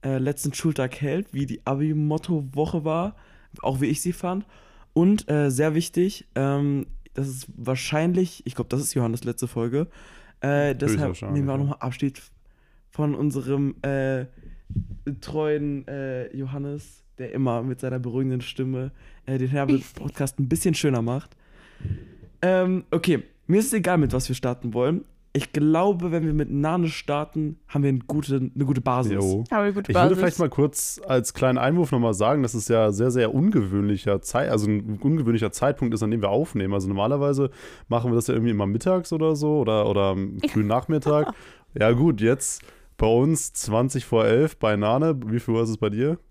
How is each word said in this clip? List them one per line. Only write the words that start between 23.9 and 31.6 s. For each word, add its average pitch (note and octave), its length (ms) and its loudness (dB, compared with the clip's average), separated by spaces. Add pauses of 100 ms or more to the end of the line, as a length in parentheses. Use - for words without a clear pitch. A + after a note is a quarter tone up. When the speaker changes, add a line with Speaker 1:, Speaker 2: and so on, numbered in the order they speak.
Speaker 1:
mit C#3 160 4
was B2+ 160 -2
wir C3 60 -2
starten B2 380 -4
wollen. C3 300 2 (300)
Ich - 180 -2
glaube, E3+ 600 2
wenn D#3+ 140 0
wir D#3 80 0
mit D3 160 0
Nane D#3+ 380 0
starten, D3+ 800 -4
haben C#3+ 160 0
wir C#3 60 4
eine C3 100 2
gute, C#3 380 -2
eine C3 280 -2
gute C3 160 0
Basis. B2 320 0
Speaker 2:
Jo. G2 380 2
Speaker 3:
Haben G#3 140 2
wir G3+ 80 0
gute G3+ 180 -4
Speaker 2:
Ich G3 40 2
würde F3 200 6
Speaker 3:
Basis. - 20 -2
Speaker 2:
vielleicht F3+ 220 0
mal D#3+ 100 2
kurz - 580 0
als B2+ 280 2
kleinen B2+ 240 2
Einwurf C#3+ 320 2